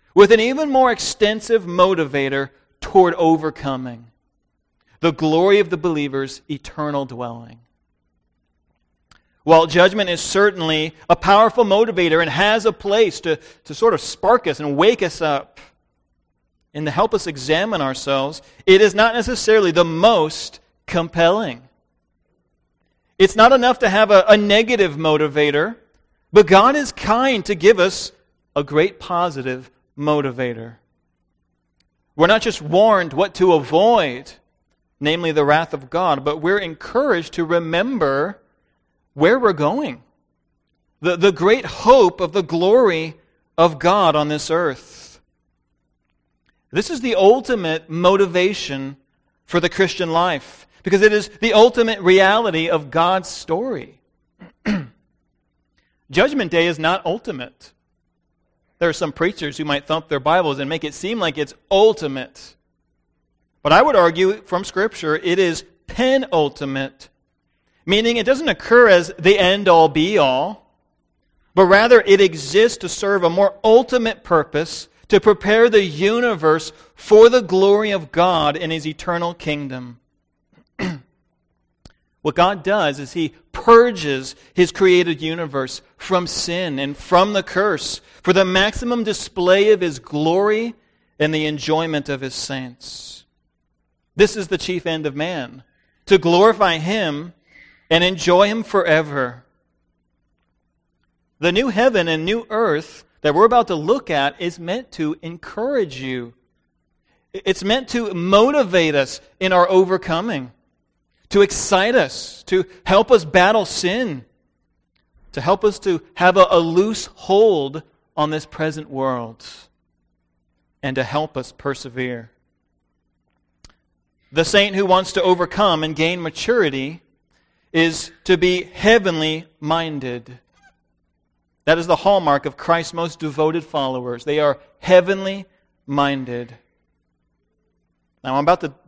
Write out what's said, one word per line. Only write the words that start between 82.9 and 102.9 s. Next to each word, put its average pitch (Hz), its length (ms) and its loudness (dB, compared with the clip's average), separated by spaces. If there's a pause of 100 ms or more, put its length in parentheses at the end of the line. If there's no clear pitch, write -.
is 139 140 -14
He 160 200 -6 (200)
purges 185 800 2 (180)
His 180 180 0
created 180 500 2
universe 156 600 -8 (160)
from 180 300 -4
sin 170 500 -6
and 139 180 -8
from 190 380 0
the 196 100 -2
curse 190 580 -4 (220)
for 180 100 0
the 190 120 2
maximum 214 580 -2
display 196 680 0
of 190 100 2
His 156 180 -6
glory 202 760 -2 (420)
and 156 160 -2
the 156 120 -4
enjoyment 151 640 -4
of 135 120 -6
His 131 140 -10
saints. - 920 -14 (920)
This 202 200 2
is 190 140 -8
the 185 80 -4
chief 180 280 -6
end 160 200 -6
of 135 100 -6
man, 147 480 -8 (440)
to 196 100 4
glorify 180 600 2
Him 170 560 -6 (560)
and 170 140 2
enjoy 180 440 2
Him 220 160 -4
forever. 147 840 -2 (1900)
The 175 140 -2
new 247 160 -2
heaven 208 400 0
and 160 160 -4
new 226 240 -4
earth 196 560 -6 (160)